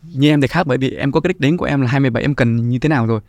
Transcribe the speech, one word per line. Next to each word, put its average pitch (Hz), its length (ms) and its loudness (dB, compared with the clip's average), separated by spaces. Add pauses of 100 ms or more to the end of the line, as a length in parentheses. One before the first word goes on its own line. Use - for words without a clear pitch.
(140)
Như 139 160 2
em 147 120 4
thì 131 60 2
khác - 200 -2
bởi 127 100 0
vì 131 140 -2
em 135 200 -4
có 160 80 2
cái - 80 -2
đích - 120 -2
đến 147 180 2
của - 80 -4
em 139 160 0
là 123 60 0
hai 135 120 0
mươi 135 100 2
bảy 117 140 -2
em 139 120 0
cần 117 340 0
như 123 100 0
thế 160 100 0
nào 127 160 2
rồi. 110 240 -2